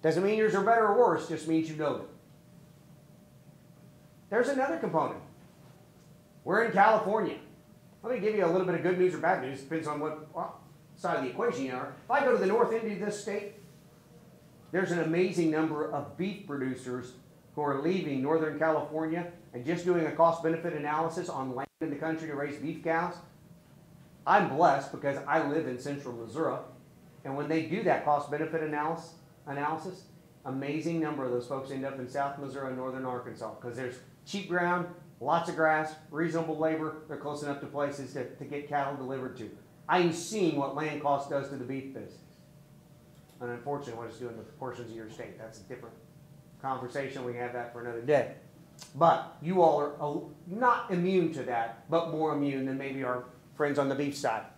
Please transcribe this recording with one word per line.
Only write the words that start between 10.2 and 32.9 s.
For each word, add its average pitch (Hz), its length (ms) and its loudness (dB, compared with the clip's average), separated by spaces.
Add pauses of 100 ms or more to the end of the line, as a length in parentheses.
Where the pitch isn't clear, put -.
well, 170 260 -6 (360)
side 165 220 0
of 135 60 -2
the 123 60 -2
equation 226 360 0
you 127 80 -4
are. 123 200 -6 (100)
If - 60 -6
I 277 140 4
go 247 80 6
to 220 60 6
the 190 80 2
north 220 260 4
end 220 180 0
of 190 80 -4
this 202 240 -4
state, 202 320 -6 (1160)
there's 175 180 2
an 170 100 2
amazing 165 500 2
number 151 420 0
of - 240 -6
beef 196 300 -4
producers 127 680 -4 (420)
who 147 60 -4
are 139 220 0
leaving 151 400 0
Northern 151 360 2
California 160 720 0 (220)
and 123 120 -8
just 170 200 -2
doing 170 220 4
a 143 60 -2
cost-benefit 165 600 4
analysis 156 560 -2
on 131 260 -4
land 131 140 -6 (140)
in 156 80 -2
the 143 60 -4
country 160 300 -4
to 147 80 -6
raise 143 220 -4
beef 165 260 -6
cows. 170 320 0 (1120)
I'm 180 220 6
blessed 147 440 4
because 139 260 -2 (100)
I 156 180 4
live 151 220 0
in 123 100 -4
central 139 360 -6
Missouri, 117 440 -4 (680)
and 139 120 -6
when 143 120 -4
they 160 160 2
do 202 180 -2
that 160 220 2
cost-benefit 147 580 0
analysis, 156 520 -4 (320)
analysis, 156 580 -4 (400)
amazing 147 560 -2
number 147 240 -2
of 123 80 -2
those 123 140 -2
folks 135 240 -6
end 131 140 -6
up 135 140 -6
in 123 100 -8
South 139 300 -2
Missouri 135 300 -6
and 127 80 -6
Northern 131 280 -6